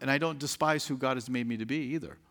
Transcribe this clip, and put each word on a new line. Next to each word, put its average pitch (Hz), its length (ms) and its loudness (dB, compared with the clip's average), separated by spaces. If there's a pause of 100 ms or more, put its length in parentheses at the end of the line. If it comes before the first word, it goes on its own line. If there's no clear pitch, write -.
and 131 100 0
I 139 60 6
don't 156 220 0
despise 151 480 2
who 139 100 -2
God 131 220 2
has 120 100 -8
made 123 180 0
me 117 120 -2
to 113 80 -2
be 139 280 -2
either. - 220 -6 (140)